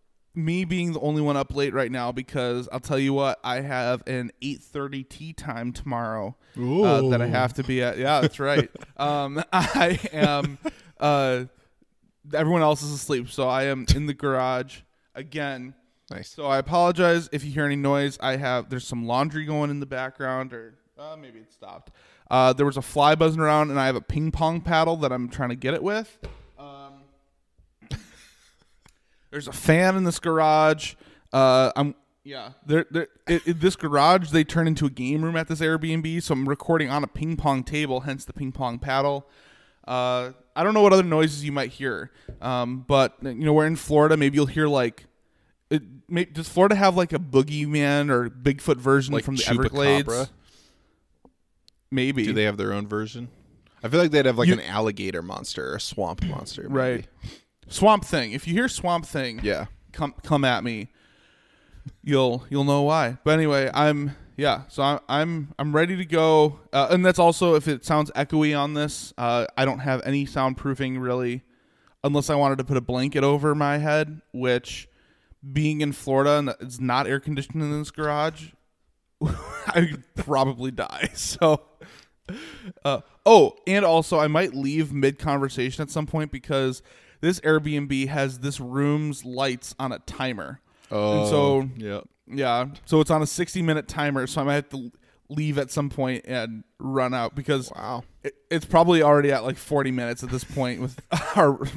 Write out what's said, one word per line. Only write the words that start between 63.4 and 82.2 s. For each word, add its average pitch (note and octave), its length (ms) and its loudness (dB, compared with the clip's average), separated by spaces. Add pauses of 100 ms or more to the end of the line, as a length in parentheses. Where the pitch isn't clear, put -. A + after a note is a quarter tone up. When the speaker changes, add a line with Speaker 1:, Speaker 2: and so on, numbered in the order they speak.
Speaker 1:
I'm, D3 420 2 (220)
yeah, C3+ 300 0
so - 160 -4
I'm, C#3+ 160 2 (100)
I'm, D3+ 480 -2
I'm D3 180 -2
ready F3 220 2
to F3+ 80 -6
go. D#3 540 4 (120)
Uh, C3+ 200 2
and F3+ 140 4
that's F#3 120 6
also, E3+ 380 4
if D3+ 120 2
it C#3+ 180 -4
sounds D3+ 260 0
echoey D3+ 460 0
on C#3+ 180 -2
this, D3 420 -6
uh, A#2+ 300 0 (100)
I C3 80 2
don't C3 140 -2
have C3 260 -2
any C#3 200 -2
soundproofing C3 760 -4
really, B2 400 -2 (640)
unless C#3+ 260 0
I D3+ 60 2
wanted C#3 240 2
to C3 40 -4
put C3+ 140 0
a B2 40 2
blanket C3 420 -2
over D3 320 2
my D3 240 0
head, D3+ 420 -2 (120)
which, B2 540 -2 (640)
being D3+ 280 0
in D3 100 0
Florida C#3 460 2
and C#3+ 120 0 (100)
it's B2 200 -14
not B2+ 280 0
air C3+ 120 -2
conditioned D3+ 440 -6
in D3 160 -4
this D3+ 100 -10
garage, D#3 600 -4 (340)
<laughs> - 420 -10
I - 640 -2
would C#3+ 120 -12 (120)
probably C3+ 560 0
die. - 400 -6
<laughs> - 40 -18
So, - 480 2 (1200)